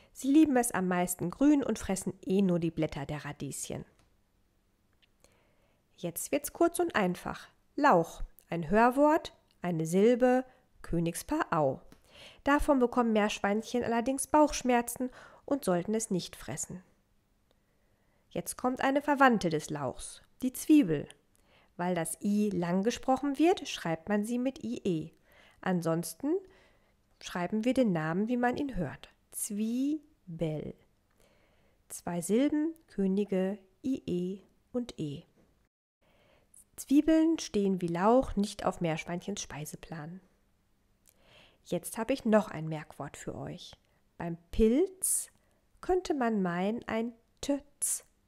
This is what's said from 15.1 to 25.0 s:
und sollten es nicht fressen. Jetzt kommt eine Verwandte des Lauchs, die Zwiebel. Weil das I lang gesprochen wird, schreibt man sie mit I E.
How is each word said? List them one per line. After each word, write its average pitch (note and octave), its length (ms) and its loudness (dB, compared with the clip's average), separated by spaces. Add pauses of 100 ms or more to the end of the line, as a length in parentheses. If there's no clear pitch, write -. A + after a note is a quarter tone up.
und C#4 200 -2
sollten F3 280 0
es A3 160 -4
nicht F3 260 -4
fressen. - 460 -10 (1500)
Jetzt - 280 -8
kommt B3+ 240 -2
eine C4+ 220 2
Verwandte C4 480 4
des D#3 180 -2
Lauchs, - 540 -6 (180)
die B3+ 120 -4
Zwiebel. G3+ 540 4 (680)
Weil F3+ 160 0
das E3 300 -2
I G#3 260 2
lang F3+ 340 0
gesprochen C4 540 0
wird, E4 300 4
schreibt - 420 -6
man G#3 160 0
sie A#3+ 140 -4
mit C4 240 -4
I A3+ 200 -6
E. E3 280 -2 (500)